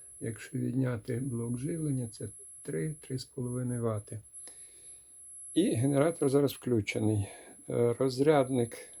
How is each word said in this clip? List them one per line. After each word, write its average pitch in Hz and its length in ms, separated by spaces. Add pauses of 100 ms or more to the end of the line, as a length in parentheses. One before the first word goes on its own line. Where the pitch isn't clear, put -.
(200)
Якщо 117 380
відняти 123 640
блок 117 380
живлення, 143 500
це 113 220 (320)
три, 156 400
три 131 180
з - 60
половиною 123 580
вати. 110 380 (1400)
І 196 180
генератор 143 540
зараз 139 240
включений. 107 720 (420)
Е, 120 300
розрядник 131 760 (240)